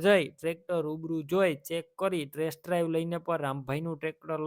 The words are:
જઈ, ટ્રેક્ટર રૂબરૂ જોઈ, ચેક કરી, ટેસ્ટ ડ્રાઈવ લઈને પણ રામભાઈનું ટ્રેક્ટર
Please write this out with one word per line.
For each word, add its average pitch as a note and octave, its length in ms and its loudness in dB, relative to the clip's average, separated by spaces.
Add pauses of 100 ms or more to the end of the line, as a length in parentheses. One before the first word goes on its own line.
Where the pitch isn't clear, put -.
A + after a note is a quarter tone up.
જઈ, G3 240 8
ટ્રેક્ટર E3 580 -2
રૂબરૂ D#3+ 340 -4 (100)
જોઈ, F#3 220 4 (140)
ચેક E3 180 -4 (140)
કરી, F3+ 280 0
ટેસ્ટ D#3 340 -4
ડ્રાઈવ F3 320 0
લઈને E3 240 0
પણ E3 260 -2
રામભાઈનું C#3 540 -4
ટ્રેક્ટર D#3 480 -6